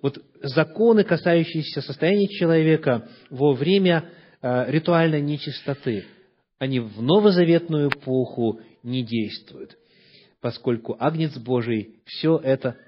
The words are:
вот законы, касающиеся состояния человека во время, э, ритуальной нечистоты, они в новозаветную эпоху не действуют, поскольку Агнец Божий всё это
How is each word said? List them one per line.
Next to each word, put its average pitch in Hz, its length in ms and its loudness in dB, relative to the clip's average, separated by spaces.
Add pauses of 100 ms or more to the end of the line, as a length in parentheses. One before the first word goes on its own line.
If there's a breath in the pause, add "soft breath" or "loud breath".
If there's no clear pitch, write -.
вот 139 160 -4 (240)
законы, 190 640 2
касающиеся 165 760 0
состояния 190 460 0
человека 160 800 2 (220 loud breath)
во 139 240 2
время, 170 560 2 (320 loud breath)
э, 123 300 -2
ритуальной 160 500 2
нечистоты, 139 840 -6 (520)
они 131 220 -2
в 110 240 -8
новозаветную 170 840 4
эпоху 123 720 -4 (220 loud breath)
не 123 220 -6
действуют, 110 760 -10 (640 soft breath)
поскольку 120 580 -6
Агнец 156 380 -2
Божий 117 680 -4
всё 160 320 0
это 131 400 -2 (100)